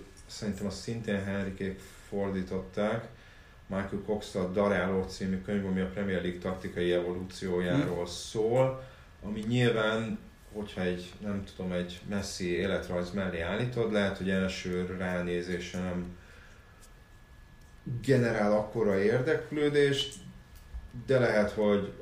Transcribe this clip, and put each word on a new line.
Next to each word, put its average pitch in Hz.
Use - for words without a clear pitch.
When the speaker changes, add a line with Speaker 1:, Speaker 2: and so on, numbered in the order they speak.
Speaker 1:
szerintem 104
azt 92
szintén 104
Henrikék 98
fordították, 98
Michael -
Cox -
a 90
Daráló 95
című 95
könyv, 101
ami 92
a 90
Premier 95
League 90
taktikai 92
evolúciójáról 90
Speaker 2:
Mhm. 87
Speaker 1:
szól, 120
ami 104
nyilván, 113
hogyha 104
egy, 90
nem 101
tudom, 92
egy 87
messzi 95
életrajz 90
mellé 92
állítod, 110
lehet, 98
hogy 92
első 92
ránézésre 87
nem 87
generál 113
akkora 107
érdeklődést, 143
de 131
lehet, 107
hogy, 104